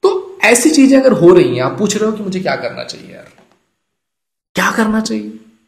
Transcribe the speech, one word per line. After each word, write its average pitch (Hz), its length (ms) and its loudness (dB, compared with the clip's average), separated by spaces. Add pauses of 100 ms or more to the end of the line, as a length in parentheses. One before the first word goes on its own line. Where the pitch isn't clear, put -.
तो - 400 -4
ऐसी 240 260 2
चीजें 269 280 4
अगर 262 140 4
हो 175 220 6
रही 123 220 4
हैं, 123 80 -4
आप 135 160 -6
पूछ 208 180 -2
रहे 214 80 -2
हो 220 120 -6
कि 214 60 -12
मुझे 185 160 -6
क्या 165 160 -4
करना - 280 -10
चाहिए - 300 -18
यार, - 140 -20 (1300)
क्या 185 160 -2
करना 220 300 -2
चाहिए? 214 320 -8 (340)